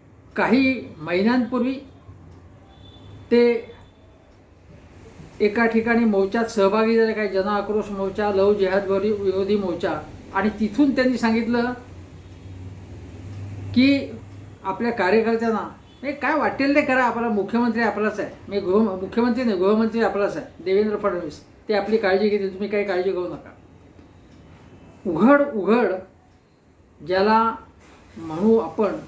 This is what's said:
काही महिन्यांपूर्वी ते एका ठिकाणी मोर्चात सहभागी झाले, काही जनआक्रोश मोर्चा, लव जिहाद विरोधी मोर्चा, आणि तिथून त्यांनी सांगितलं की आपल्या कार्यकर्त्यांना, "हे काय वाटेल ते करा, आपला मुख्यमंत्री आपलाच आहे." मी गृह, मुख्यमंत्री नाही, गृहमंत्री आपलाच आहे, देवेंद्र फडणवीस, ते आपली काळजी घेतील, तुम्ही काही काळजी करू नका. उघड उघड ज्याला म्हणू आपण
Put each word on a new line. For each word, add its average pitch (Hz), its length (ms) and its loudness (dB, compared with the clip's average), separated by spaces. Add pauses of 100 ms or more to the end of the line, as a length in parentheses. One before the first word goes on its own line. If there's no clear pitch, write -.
(360)
काही 247 640 2
महिन्यांपूर्वी 233 760 0 (1600)
ते 240 440 4 (1700)
एका 226 260 4
ठिकाणी 226 380 2
मोर्चात 202 400 2
सहभागी 220 520 2
झाले, 220 160 4
काही 214 160 -2
जनआक्रोश 202 600 -2
मोर्चा, 196 400 -2
लव 202 240 4
जिहाद 190 360 0
विरोधी 196 680 0
मोर्चा, 175 440 -2 (340)
आणि 196 140 0 (120)
तिथून 262 340 2
त्यांनी 254 240 2
सांगितलं 233 540 0 (2000)
की 269 360 2 (540)
आपल्या 226 280 -4
कार्यकर्त्यांना, 220 760 2 (380)
"हे 285 60 -4
काय 285 220 -2
वाटेल 277 400 0
ते 294 80 0
करा, 254 220 0
आपला 233 240 -2
मुख्यमंत्री 226 540 -2
आपलाच 208 380 -4
आहे." - 100 -6 (180)
मी 196 120 -4
गृह, 185 400 0
मुख्यमंत्री 240 440 -2
नाही, 208 140 0
गृहमंत्री 214 440 2
आपलाच 196 340 -2
आहे, - 280 -14
देवेंद्र 208 320 0
फडणवीस, 175 480 -6 (240)
ते 214 60 0
आपली 208 220 0
काळजी 202 320 2
घेतील, 196 240 -2
तुम्ही 196 160 -6
काही 202 160 -2
काळजी 190 280 -2
करू 175 160 -4
नका. - 220 -12 (1600)
उघड 240 320 6 (120)
उघड 202 380 2 (1120)
ज्याला 220 480 2 (640)
म्हणू 170 420 2
आपण 185 380 -2 (120)